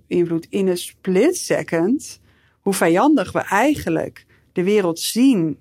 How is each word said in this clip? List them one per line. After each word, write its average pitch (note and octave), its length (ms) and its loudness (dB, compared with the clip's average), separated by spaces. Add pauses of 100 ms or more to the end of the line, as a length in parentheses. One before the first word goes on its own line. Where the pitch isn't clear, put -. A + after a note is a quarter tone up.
beïnvloedt E3+ 420 -2
in G3 160 -2
een F3+ 120 0
split A3 580 0
second, E3+ 840 -4 (400)
hoe G3 120 -2
vijandig F#3+ 600 2
we F3 80 -2
eigenlijk G3 840 -2 (260)
de F3+ 100 -2
wereld F#3 360 0
zien G#3+ 640 0